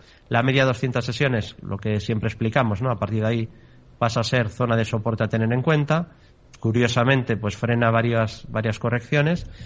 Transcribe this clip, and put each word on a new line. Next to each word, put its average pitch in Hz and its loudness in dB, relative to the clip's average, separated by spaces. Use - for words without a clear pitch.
La 117 2
media 131 4
doscientas 127 0
sesiones, 123 -2
lo 98 -6
que 107 -2
siempre 110 -2
explicamos, 110 0
¿no? 131 0
A 117 -2
partir 107 -2
de 110 0
ahí 113 -2
pasa 117 0
a 113 0
ser 120 0
zona 117 0
de 113 2
soporte 113 -2
a 107 0
tener 113 0
en 127 2
cuenta. 156 2
Curiosamente, 120 2
pues 107 -4
frena 120 2
varias, 113 0
varias 110 -2
correcciones 147 0